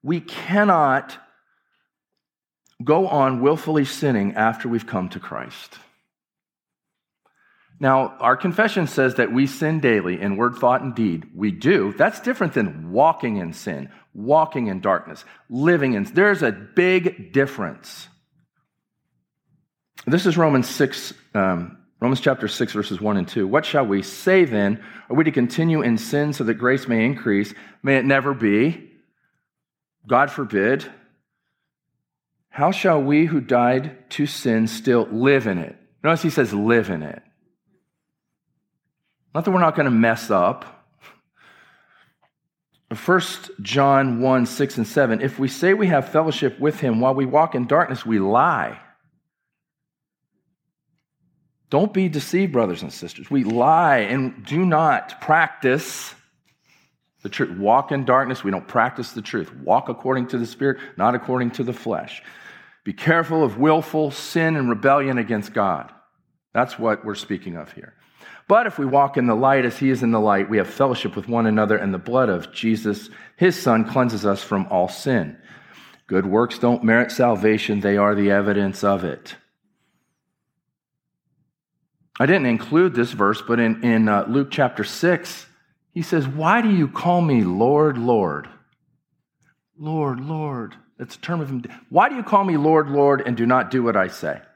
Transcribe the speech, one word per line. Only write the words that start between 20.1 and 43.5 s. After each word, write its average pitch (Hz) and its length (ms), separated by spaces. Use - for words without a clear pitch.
is 175 120
Romans 143 300
six, - 460
um, 90 440
Romans 131 200
chapter 127 260
six, 110 240
verses 101 300
one 104 160
and 92 100
two. 104 180
"What 139 200
shall 139 200
we 98 160
say 185 440
then? 107 360
Are 123 80
we 156 80
to 156 60
continue 156 500
in 117 160
sin 147 340
so 139 140
that 113 80
grace 123 340
may 113 160
increase? 107 500
May 139 140
it 123 80
never 139 280
be. 113 560
God 135 240
forbid. 110 580
How 151 240
shall 165 320
we 147 220
who 156 160
died 127 720
to 147 140
sin 113 420
still 117 440
live 123 340
in 95 120
it?" 82 180
Notice 160 200
he 165 80
says, 123 240
"Live 110 360
in 80 140
it." 76 180
Not 165 80
that 202 80
we're 185 80
not 160 160
gonna 143 160
mess 113 400
up. - 560
First - 580